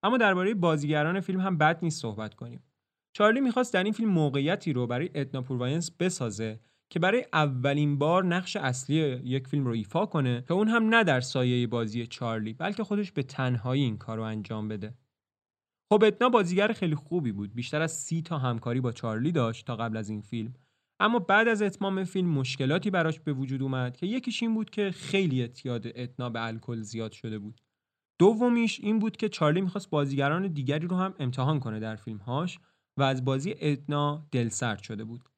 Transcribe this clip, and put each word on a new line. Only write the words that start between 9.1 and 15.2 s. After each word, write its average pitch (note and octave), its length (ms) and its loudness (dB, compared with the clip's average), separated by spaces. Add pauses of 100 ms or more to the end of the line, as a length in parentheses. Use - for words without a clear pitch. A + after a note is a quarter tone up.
یک C3 240 -2
فیلم C#3+ 180 0
رو A#2+ 60 0
ایفا A#2 340 -2
کنه B2+ 420 0
که E3+ 60 0
اون G#3 140 4
هم A3+ 280 4
نه A3+ 80 6
در C#3 180 4
سایه B2 460 2
بازی A#2 400 -2
چارلی، A2+ 460 -4
بلکه G3 300 -4
خودش G#3 280 -2
به C#3+ 120 -2
تنهایی B2+ 600 -2
این A2 140 0
کار A2+ 200 -8
رو A2+ 60 -4
انجام A2 440 -6
بده. G#2+ 260 -8 (1000)